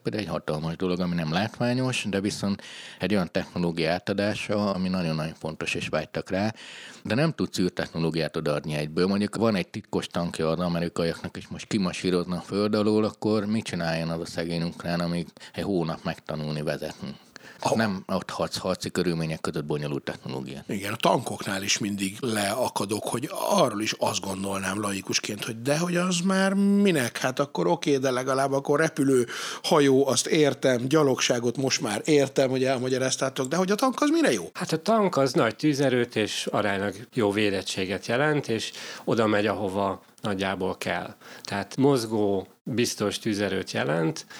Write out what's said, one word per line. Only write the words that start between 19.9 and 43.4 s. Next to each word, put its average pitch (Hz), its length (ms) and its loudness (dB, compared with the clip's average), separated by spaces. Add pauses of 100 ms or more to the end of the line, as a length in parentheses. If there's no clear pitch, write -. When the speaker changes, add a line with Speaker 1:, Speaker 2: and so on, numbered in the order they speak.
Speaker 1:
technológiát. 135 640 -8
Speaker 2:
Igen, 101 260 -6
a - 20 -4
tankoknál 104 680 0
is 101 140 0
mindig 101 420 -2
leakadok, 107 840 -2
hogy 123 260 -4 (200)
arról 123 320 4
is 110 180 -2
azt 101 220 0
gondolnám 98 600 -4
laikusként, 101 640 -4
hogy 113 160 -8
de 139 160 0
hogy 175 180 -2
az 175 240 0
már 190 340 2
minek? 196 640 4
Hát 131 220 0
akkor 165 280 0
oké, 143 300 2
de 131 140 2
legalább 135 400 0
akkor 139 280 2
repülő, 135 480 4 (360)
hajó, 139 440 6
azt 123 200 2
értem, 131 600 4
gyalogságot 131 720 2
most 131 240 0
már 107 240 -2
értem, 139 440 4
hogy 131 140 2
elmagyaráztátok, 131 840 0
de 139 80 -2
hogy 185 160 2
a 208 40 4
tank 262 260 2
az 294 80 4
mire 302 220 4
jó? 92 220 -2
Speaker 3:
Hát - 180 -6
a 160 100 2
tank 208 360 2
az 135 160 4
nagy 123 220 4
tűzerőt 131 600 2
és 104 360 0
aránylag 101 440 0 (180)
jó 104 180 4
védettséget 98 760 0
jelent, 143 420 2
és - 240 -2 (320)
oda 113 240 2
megy, 104 180 4
ahova 98 560 0 (200)
nagyjából 95 560 -2
kell. 95 380 -4 (280)
Tehát 101 340 -6
mozgó, 110 680 2 (160)
biztos 110 560 0
tűzerőt 98 520 -2